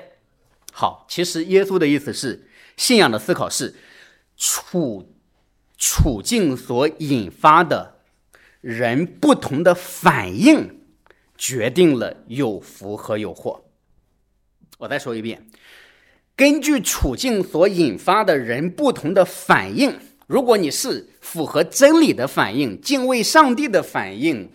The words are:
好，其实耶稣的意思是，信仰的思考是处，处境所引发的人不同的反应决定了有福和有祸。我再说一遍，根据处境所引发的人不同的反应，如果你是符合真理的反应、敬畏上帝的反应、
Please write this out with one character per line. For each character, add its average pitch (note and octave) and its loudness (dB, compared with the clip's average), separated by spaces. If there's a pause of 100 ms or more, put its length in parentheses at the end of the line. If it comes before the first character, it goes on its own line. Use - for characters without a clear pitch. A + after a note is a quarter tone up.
(720)
好， - -6
其 - -4
实 D#3+ -6
耶 F#3+ 4
稣 F#3+ -2
的 D#3+ 2
意 C#3+ 2
思 C3+ -8
是， - -10 (260)
信 - 2
仰 E3+ 6
的 A2 -2
思 F3 -2
考 G2 -4
是 A#2 -8 (640)
处， - -6 (640)
处 - 0
境 F3+ 0
所 C3 -2
引 C3 -2
发 D#3+ 6
的 B2 -6 (600)
人 A#2+ -2
不 C4+ 2
同 C#3+ -6
的 F3+ 6
反 A2+ -2
应 A3 2 (520)
决 A#2+ -4
定 D3+ 4
了 G#2 -6 (100)
有 A#2 -4
福 G2+ -14
和 G#2+ -6
有 G2+ -8
祸。 - -12 (1120)
我 A2+ -12
再 C#3+ -6
说 B2 -8
一 A2 -8
遍， A2 -12 (880)
根 C#4+ 4
据 C#4 0
处 - -4
境 A2 -2
所 D#3 0
引 E3 0
发 G3+ 0
的 E3+ 2
人 B2+ -4
不 C4 0
同 E3+ -4
的 F#3+ 6
反 A2+ 0
应， F3+ 0 (300)
如 C4 0
果 A#3+ 4
你 E3+ -2
是 F3 -6 (120)
符 D#3+ -8
合 D3+ 0
真 C#4+ 6
理 A#3+ 4
的 A#2+ -4
反 A#2+ -2
应、 A#2+ -4
敬 C4 -2
畏 B3+ 0
上 C#4 4
帝 D4 -4
的 F#3+ 0
反 G2+ -8
应、 C3 -2